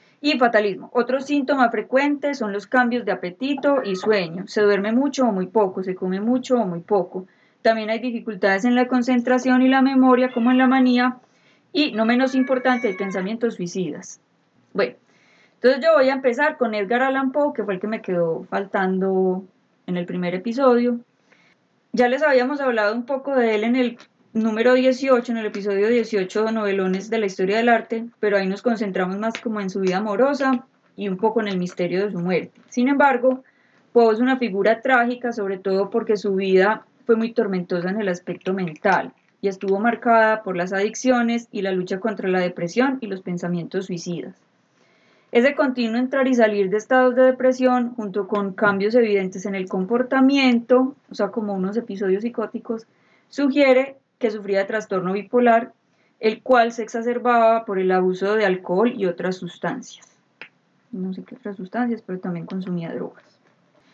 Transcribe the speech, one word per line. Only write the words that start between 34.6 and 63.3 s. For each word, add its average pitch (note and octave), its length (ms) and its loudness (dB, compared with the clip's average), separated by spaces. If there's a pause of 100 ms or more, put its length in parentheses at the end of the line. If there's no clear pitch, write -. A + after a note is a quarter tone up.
trágica, A#3+ 520 0
sobre G3 260 -6
todo F#3+ 320 -2
porque A3 260 0
su G3 160 -2
vida F#3+ 500 2 (220)
fue A#3 100 4
muy A3+ 160 0
tormentosa F#3 600 -2
en G#3+ 100 -4
el G3+ 80 -2
aspecto F3+ 460 -6
mental F3 580 -2 (260)
y G3 100 -4
estuvo G3 300 -2
marcada A3+ 640 2
por F3+ 160 -6
las F#3 160 -4
adicciones A#3 800 0
y G3+ 100 -8
la F#3+ 100 -2
lucha F#3 280 -4
contra G3+ 280 -4
la F#3 120 2
depresión F3+ 600 -2
y G#3+ 60 -8
los F#3+ 140 -8
pensamientos F3 640 -6
suicidas. F3 480 -8 (960)
Ese B3+ 220 4
continuo B3 460 -2
entrar C4 280 0
y C4 80 2
salir G#3 340 2
de G#3 80 0
estados B3+ 380 2
de B3+ 80 6
depresión, B3+ 720 2
junto G3+ 320 -6
con G3+ 260 -2
cambios G3+ 420 0
evidentes G3 500 2
en G3 100 -6
el F#3 120 -6
comportamiento, B3+ 1300 2 (160)
o - 40 -16
sea, G3 140 -2
como G#3 240 -4
unos F#3+ 220 -4
episodios G3+ 480 -2
psicóticos, A#3 640 -8 (440)
sugiere C4+ 680 2 (220)
que A#3 120 0
sufría G3+ 280 -2
de G3 60 0
trastorno G3 460 -4
bipolar, A#3 600 2 (480)
el A3 220 -2
cual A#3 280 4
se A#3 120 -8
exacerbaba A3+ 800 0
por F#3+ 140 -4
el F#3 120 2
abuso F#3 440 0
de G#3+ 100 2
alcohol F#3 500 0
y G3 120 -2
otras F3+ 280 -4
sustancias. - 720 -10 (840)
No F#3+ 220 -6
sé F#3 100 -12
qué - 120 -20
otras G3+ 220 -12
sustancias, A3+ 480 -4
pero F#3 140 -10
también F3 260 -8
consumía F3+ 480 -8
drogas. F3 300 -12 (720)